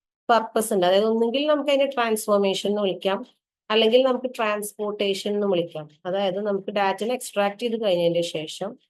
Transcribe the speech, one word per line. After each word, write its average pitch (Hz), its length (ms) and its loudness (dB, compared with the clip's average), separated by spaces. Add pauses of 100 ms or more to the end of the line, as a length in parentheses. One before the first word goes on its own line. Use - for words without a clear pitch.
(300)
പർപ്പസ് 220 420 2
ഉണ്ട്. 185 140 2
അതായത് 196 180 4
ഒന്നുകിൽ 233 420 0
നമുക്ക് 294 240 2
അതിനെ 277 160 4
ട്രാൻസ്ഫോർമേഷൻ 214 840 0
എന്ന് 208 120 -2
വിളിക്കാം, 196 440 -2 (440)
അല്ലെങ്കിൽ 226 320 4
നമുക്ക് 254 340 0
ട്രാൻസ്പോർട്ടേഷൻ 208 1000 -4
എന്ന് 208 120 0
വിളിക്കാം. 170 420 -2 (180)
അതായത് 190 340 -2
നമുക്ക് 202 300 -4
ഡാറ്റനെ 202 440 -2
എക്സ്ട്രാക്ട് 202 440 -4
ചെയ്ത് 233 240 -4
കഴിഞ്ഞതിന്റെ 175 400 2
ശേഷം 170 540 -8 (140)